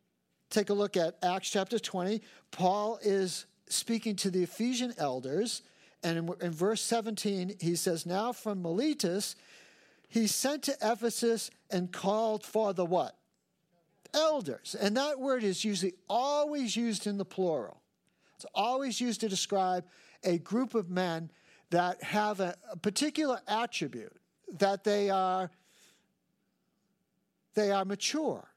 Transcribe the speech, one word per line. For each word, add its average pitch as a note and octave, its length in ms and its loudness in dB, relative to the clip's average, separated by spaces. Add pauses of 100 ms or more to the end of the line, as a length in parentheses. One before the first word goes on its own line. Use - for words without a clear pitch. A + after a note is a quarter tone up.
(480)
Take G3+ 220 2
a G3+ 40 2
look G3+ 220 0
at E3+ 260 0
Acts F#3 280 0
chapter A3 280 0
twenty. G3 440 -4 (280)
Paul G#3 520 0
is G3 440 0 (220)
speaking A3 480 -2
to G3 140 0
the F3+ 120 2
Ephesian A#3+ 560 -2
elders, C#3+ 640 -2 (400)
and E3 160 0
in, E3+ 220 -4
in F3 100 -2
verse F#3+ 300 0
seventeen, G#3 800 -2
he E3+ 160 0
says, E3 280 -2
"Now G3+ 280 -2
from G3+ 300 -6
Miletus, G3 720 0 (720)
he A3+ 180 4
sent C#4 380 0
to C#4 180 -2
Ephesus A3+ 680 0 (200)
and F3+ 220 0
called G#3+ 520 0
for G#3+ 280 0
the" F3+ 120 0
what? E3 320 0 (960)
Elders. C#4+ 680 0
And G#3 160 2
that C#4 240 0
word B3+ 240 0
is F#3+ 200 0
usually F#3+ 300 0 (140)
always C#4+ 640 0
used A3+ 320 0
in G3+ 100 -2
the G3 80 -2
plural. E3 560 -2 (540)
It's - 200 -16
always B3 460 2
used A#3+ 200 0
to A3 80 0
describe F#3 560 0 (400)
a F3 140 4
group A3+ 360 -2
of F#3 160 -2
men E3+ 400 0 (400)
that F3 320 2
have G#3 380 0
a, F3+ 160 -2 (160)
a F#3+ 40 -12
particular B3+ 680 0
attribute, D#3+ 720 -2 (420)
that G3 240 2
they G3+ 280 2
are, F#3 380 2 (2000)
they G#3 160 4
are G3 140 2
mature, G3+ 720 -4